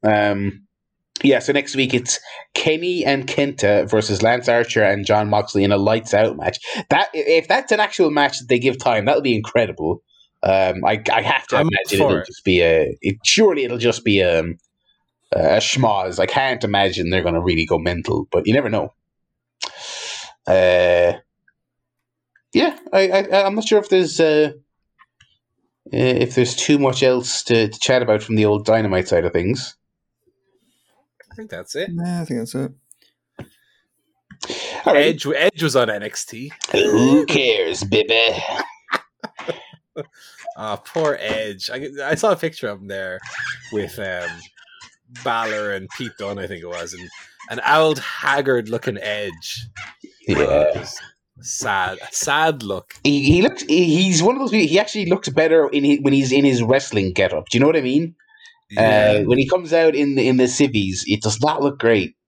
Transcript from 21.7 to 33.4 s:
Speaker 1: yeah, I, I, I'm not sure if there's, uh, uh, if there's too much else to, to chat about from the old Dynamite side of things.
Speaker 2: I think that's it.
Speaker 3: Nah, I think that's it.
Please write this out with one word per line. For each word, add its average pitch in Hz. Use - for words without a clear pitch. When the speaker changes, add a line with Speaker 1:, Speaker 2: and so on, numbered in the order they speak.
Speaker 1:
yeah, 302
I, 190
I, 196
I'm 196
not 214
sure 214
if 202
there's, 185
uh, 151
uh, -
if 127
there's 127
too 147
much 135
else 127
to, 113
to 110
chat 127
about 107
from 113
the 107
old 104
Dynamite 101
side 87
of 87
things. 95
Speaker 2:
I -
think 220
that's -
it. 180
Speaker 3:
Nah, 175
I -
think 123
that's 117
it. 135